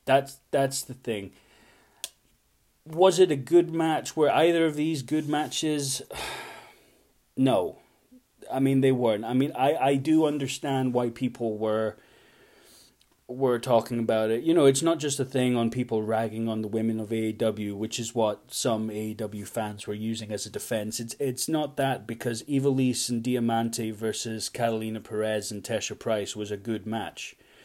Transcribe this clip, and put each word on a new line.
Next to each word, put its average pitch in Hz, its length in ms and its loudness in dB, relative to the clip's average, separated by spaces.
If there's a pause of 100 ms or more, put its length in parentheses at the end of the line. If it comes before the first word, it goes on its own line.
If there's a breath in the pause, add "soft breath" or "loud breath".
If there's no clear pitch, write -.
That's, 139 340 2 (120)
that's 139 300 0
the - 120 -12
thing. 104 380 -6 (1500 loud breath)
Was 170 340 4
it 180 120 8
a 151 40 2
good 160 380 4
match? 160 420 0
Were 147 160 4
either 165 340 4
of 151 100 0
these 151 260 -2
good 147 280 -2
matches? 147 800 -2
<sighs> - 40 -16 (1300 loud breath)
No. 113 400 2 (760 soft breath)
I 131 80 -2
mean, 135 220 4
they 135 100 6
weren't. 117 320 2
I 113 100 -4
mean, 135 220 2
I, 135 200 2
I 139 200 2
do 156 300 4
understand 139 680 -2
why 123 160 2
people 117 480 -4
were, 107 400 0 (1300 soft breath)
were 123 320 2
talking 117 400 2
about 110 320 2
it. 120 120 0
You 165 120 4
know, 156 100 8
it's 135 160 6
not 165 160 2
just 143 220 -4
a 135 60 2
thing 127 300 2
on 117 140 2
people 117 320 -2
ragging 110 480 -2
on 110 120 -2
the 107 60 -4
women 110 320 0
of 107 120 -6
A 113 40 0
E 110 180 0
W, 104 420 -2
which 113 240 -6
is 113 160 -6
what 107 360 0
some 110 380 -2
A 107 40 -8
E 107 200 -4
W 104 320 -8
fans 107 400 -6
were 104 80 -6
using 107 380 -6
as 104 160 -6
a - 20 -12
defense. 107 500 -6
It's, 117 200 -8
it's 135 280 -4
not 151 300 -2
that, 127 300 -2
because 117 360 -4
Ivelisse 135 680 0
and 117 140 -2
Diamante 117 680 0
versus 110 580 -4
Catalina 110 500 -2
Perez 107 520 -2
and 101 120 -8
Tesha 107 340 -4
Price 107 380 -2
was 107 140 -6
a 104 80 -4
good 104 300 -4
match. 107 480 -8 (300 loud breath)